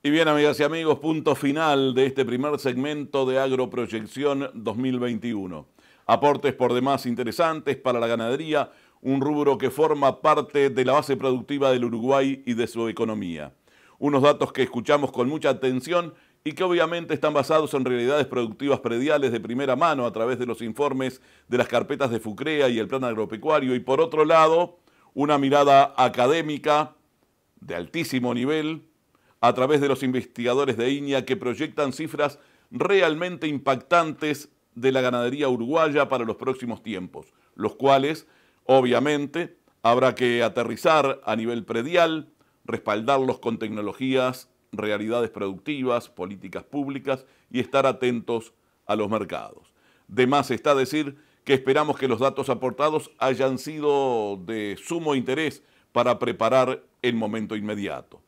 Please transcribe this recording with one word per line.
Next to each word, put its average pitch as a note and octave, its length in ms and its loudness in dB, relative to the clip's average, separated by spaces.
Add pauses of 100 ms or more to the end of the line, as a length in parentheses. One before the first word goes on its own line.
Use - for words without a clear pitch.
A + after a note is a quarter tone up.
Y D3 100 -2
bien, D#3+ 180 4
amigas D3 320 4
y - 20 4
amigos, D#3 380 0
punto D3+ 340 0
final C#3 580 0
de B2+ 140 4
este C3+ 180 0
primer C3 360 -2
segmento C#3 680 -2
de C3 140 0
Agroproyección B2+ 1120 -2
dos G#2+ 220 -6
mil B2+ 240 -2
veintiuno. G#2 640 -6 (400)
Aportes C3+ 480 2
por B2 180 0
demás C3 320 0
interesantes C3 720 -2
para B2 220 -2
la A#2 80 0
ganadería, C3 640 -2 (320)
un C3+ 180 0
rubro C#3+ 380 2
que C3+ 120 0
forma D3 520 0
parte D3 480 2
de B2+ 140 0
la C3 80 2
base C#3 240 2
productiva C3+ 540 0
del B2+ 140 2
Uruguay C3+ 600 0
y A#2+ 80 -2
de A2+ 140 -2
su A2+ 200 -4
economía. G2+ 640 -6 (460)
Unos C#3+ 240 2
datos C#3+ 300 4
que C3 100 0
escuchamos C3 480 0
con B2 180 0
mucha D#3 220 -2
atención D3 640 -2 (300)
y D3 80 -6
que D#3+ 100 -4
obviamente E3+ 500 0
están D3+ 220 -2
basados D3+ 400 2
en C3+ 100 0
realidades B2+ 420 2
productivas A#2+ 520 -2
prediales C3 540 0
de A#2 80 -2
primera B2+ 340 -2
mano C#3 320 0
a A2+ 60 -4
través A2+ 260 -2
de B2 80 -4
los A#2 160 -6
informes C3 580 -4 (280)
de A#2+ 100 0
las A#2+ 100 4
carpetas B2 420 0
de A2+ 100 -2
fucrea C3+ 480 -2
y A#2+ 100 0
el G#2+ 100 -2
Plan C3 160 -4
Agropecuario, B2 680 -2
y B2 60 -2
por C3 200 0
otro D#3 240 2
lado, E3 540 4 (340)
una D3 260 2
mirada C#3 580 6
académica D3 1000 2 (680)
de - 140 -12
altísimo B2 580 -4
nivel D3+ 520 -2 (560)
a A#2+ 120 4
través C#3 280 2
de C#3+ 60 0
los C3+ 160 0
investigadores B2+ 720 -2
de A#2 140 0
iña C#3 340 -2
que C3 120 -2
proyectan B2 560 -4
cifras D3 480 -4 (320)
realmente E3+ 760 0
impactantes D3 1040 -2 (240)
de B2 160 2
la C3 100 2
ganadería B2+ 480 0
uruguaya C#3 600 2
para B2+ 160 0
los A2 100 -4
próximos B2 480 -6
tiempos, F2+ 500 -10 (220)
los G#2 220 -4
cuales, C#3 500 2 (380)
obviamente, C3+ 920 2 (260)
habrá B2 340 4
que A#2+ 260 2
aterrizar A#2+ 840 2
a A2 120 -2
nivel A2+ 280 -4
predial, D#3 640 0 (340)
respaldarlos A2+ 760 0
con A#2 220 -4
tecnologías, B2 880 -4 (220)
realidades G#2+ 580 -2
productivas, A#2+ 800 -4
políticas F#2+ 560 -12
públicas C#3 600 -6 (240)
y B2+ 120 -4
estar C3+ 260 2
atentos A#2+ 680 -2 (320)
a G#2+ 100 -2
los G#2+ 120 -2
mercados. F2+ 640 -8 (360)
De B2 180 2
más C3+ 240 2
está C3 240 2
decir C#3 420 -2 (280)
que C#3+ 100 4
esperamos C#3 420 2
que C3+ 120 -2
los C3 100 0
datos C3+ 320 -2
aportados C3+ 680 -2
hayan C3 400 0
sido C3+ 800 0
de G2+ 460 -6
sumo D#3+ 320 -2
interés C3 480 -2 (300)
para A#2+ 260 2
preparar B2 640 0 (200)
el A#2+ 120 0
momento A2 400 -4
inmediato. G2+ 720 -8